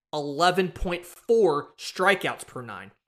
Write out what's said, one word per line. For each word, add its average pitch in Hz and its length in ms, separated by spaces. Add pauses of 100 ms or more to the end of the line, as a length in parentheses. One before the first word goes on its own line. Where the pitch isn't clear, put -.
(100)
eleven 165 600
point 175 340
four 180 760
strikeouts 185 680
per - 160
nine. 98 300 (160)